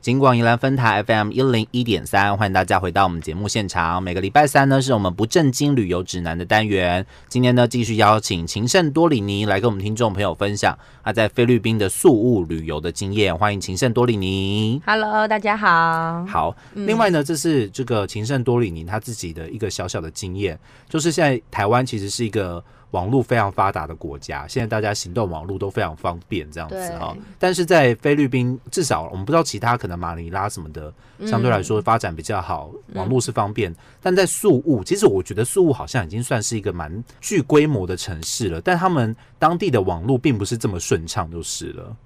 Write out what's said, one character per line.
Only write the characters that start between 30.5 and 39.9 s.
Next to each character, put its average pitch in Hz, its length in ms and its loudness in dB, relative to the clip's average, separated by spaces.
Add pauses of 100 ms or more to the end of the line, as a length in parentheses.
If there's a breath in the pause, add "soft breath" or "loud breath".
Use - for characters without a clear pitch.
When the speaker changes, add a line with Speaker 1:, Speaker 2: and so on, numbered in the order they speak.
Speaker 1:
么 78 120 -12
的， 76 200 -14 (260 soft breath)
Speaker 2:
嗯。 104 80 -10
Speaker 1:
相 113 140 0
对 123 80 2
来 107 140 2
说 107 180 0
发 110 160 2
展 98 180 -4
比 80 60 0
较 98 220 -4
好， 78 280 -8 (180)
Speaker 2:
嗯。 - 80 -12
Speaker 1:
网 95 120 -4
络 127 120 2
是 - 100 -6
方 107 220 -2
便。 104 200 -4 (300 soft breath)
但 185 120 2
在 202 120 4
宿 170 400 2
务， 127 160 2
其 190 140 -2
实 208 100 2
我 95 160 4
觉 - 100 -8
得 101 120 0
宿 185 200 2
务 151 80 4
好 - 140 -4
像 107 180 -2
已 80 40 -10
经 101 120 -6
算 120 220 -2
是 113 140 -4
一 107 40 -2
个 98 120 -4
蛮 85 300 -8 (180 soft breath)
具 196 200 0
规 151 240 6
模 120 220 0
的 90 100 -4
城 80 280 -8
市 - 240 -4
了， 85 120 -4
但 180 160 0
他 180 120 0
们 117 260 0 (240 soft breath)
当 160 180 2
地 180 140 -2
的 117 100 4
网 90 220 -2